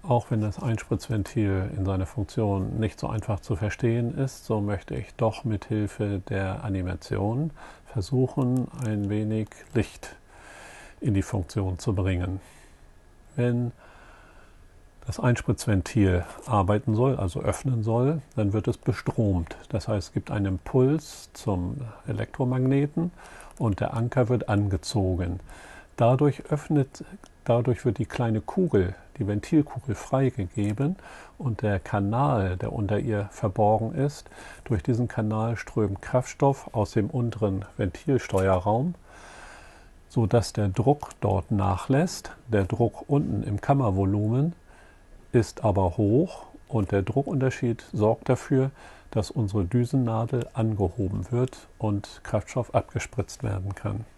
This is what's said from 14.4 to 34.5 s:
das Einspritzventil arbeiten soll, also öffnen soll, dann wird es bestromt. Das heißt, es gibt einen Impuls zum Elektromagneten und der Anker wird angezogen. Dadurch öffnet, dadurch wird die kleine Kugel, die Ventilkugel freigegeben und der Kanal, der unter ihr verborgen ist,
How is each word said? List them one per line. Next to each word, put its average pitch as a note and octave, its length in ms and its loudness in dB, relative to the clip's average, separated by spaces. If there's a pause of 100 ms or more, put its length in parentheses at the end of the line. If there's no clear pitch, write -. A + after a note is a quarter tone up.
das - 120 -6
Einspritzventil G2+ 1080 2 (180)
arbeiten G#2 500 2
soll, B2+ 220 4
also - 240 -2
öffnen A#2 420 -2
soll, B2 380 2 (160)
dann G2+ 160 2
wird G#2+ 160 0
es A2+ 80 0
bestromt. G2 800 0 (140)
Das - 180 -4
heißt, G#2 200 -2
es - 40 -20
gibt - 180 -4
einen G2+ 160 0
Impuls C3 840 0
zum F#2+ 440 -2 (300)
Elektromagneten C3 1040 0 (480)
und G#2+ 220 0
der - 140 -2
Anker A#2 340 2
wird A#2+ 220 0
angezogen. F#2 880 0 (560)
Dadurch C3 540 4
öffnet, D3 540 -2 (400)
dadurch A#2+ 420 2
wird A#2 120 0
die A2 80 -2
kleine A#2 340 0
Kugel, G#2 560 2 (220)
die G#2 80 -2
Ventilkugel A#2 680 0
freigegeben B2+ 1000 0 (420)
und A#2+ 240 -4
der G2+ 160 2
Kanal, G#2 800 0
der G#2+ 160 -4
unter G#2 260 0
ihr G#2 320 -2
verborgen G#2+ 640 2
ist, - 340 -2 (360)